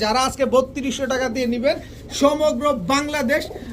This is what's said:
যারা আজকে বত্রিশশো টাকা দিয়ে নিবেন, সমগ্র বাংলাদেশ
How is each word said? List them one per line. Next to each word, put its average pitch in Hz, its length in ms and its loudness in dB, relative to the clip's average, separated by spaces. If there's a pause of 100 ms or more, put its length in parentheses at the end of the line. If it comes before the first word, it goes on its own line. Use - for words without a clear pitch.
যারা 220 240 2
আজকে 262 160 -2 (100)
বত্রিশশো 262 580 0
টাকা 262 220 0
দিয়ে 254 200 0
নিবেন, 269 220 0 (440)
সমগ্র 294 440 4 (280)
বাংলাদেশ 294 500 0 (300)